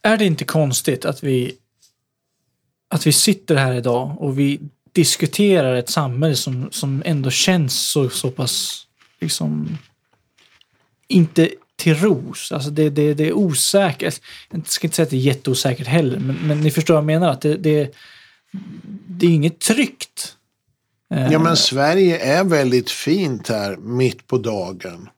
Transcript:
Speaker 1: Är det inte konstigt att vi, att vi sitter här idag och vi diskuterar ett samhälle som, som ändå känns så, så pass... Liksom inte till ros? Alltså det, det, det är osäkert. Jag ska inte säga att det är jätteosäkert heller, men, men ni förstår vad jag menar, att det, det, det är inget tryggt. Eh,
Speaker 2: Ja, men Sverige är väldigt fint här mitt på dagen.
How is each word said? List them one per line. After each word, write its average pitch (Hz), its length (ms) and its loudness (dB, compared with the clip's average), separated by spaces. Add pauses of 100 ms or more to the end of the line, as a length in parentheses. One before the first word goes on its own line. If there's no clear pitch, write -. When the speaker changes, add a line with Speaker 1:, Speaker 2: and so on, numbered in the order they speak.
Speaker 1:
Är 220 140 4
det 214 80 2
inte 160 200 0
konstigt 139 600 0
att 147 180 -4
vi, 127 300 0 (1400)
att - 160 0
vi 151 60 4
sitter - 440 2
här 135 180 2
idag 123 440 -2
och 139 200 -4
vi 143 220 0 (320)
diskuterar 165 800 2
ett 123 160 -2
samhälle 143 460 0
som, 127 340 -6
som 139 360 -4
ändå 139 240 -2
känns 156 500 0 (100)
så, 135 200 0
så - 200 -4
pass... - 560 -6 (340)
Liksom 160 580 -4 (1300)
inte 165 420 4 (260)
till 160 180 2
ros? 147 580 -2
Alltså 139 180 -4
det, 151 200 2
det, 147 240 2
det 151 140 0
är - 40 -2
osäkert. 185 880 0 (300)
Jag 165 180 -8
ska - 180 -4
inte 156 100 -2
säga 165 80 2
att - 60 -4
det 139 60 -2
är 127 40 0
jätteosäkert 131 680 -2
heller, 135 320 0
men, 135 180 -4
men 151 240 -2
ni 151 100 2
förstår 160 240 2
vad 151 80 4
jag 151 40 -2
menar, 160 220 2
att 135 120 -2
det, 151 160 0
det, 151 380 0 (1120)
det 180 180 0
är 170 40 6
inget 160 300 2
tryggt. - 760 -4 (760)
Eh, 131 180 2
Speaker 2:
Ja, 156 60 4
men 165 180 4
Sverige 165 640 2
är 151 260 2
väldigt 131 460 2
fint 147 580 -2
här 101 280 -4
mitt 120 500 -2
på 127 120 -2
dagen. 92 800 -8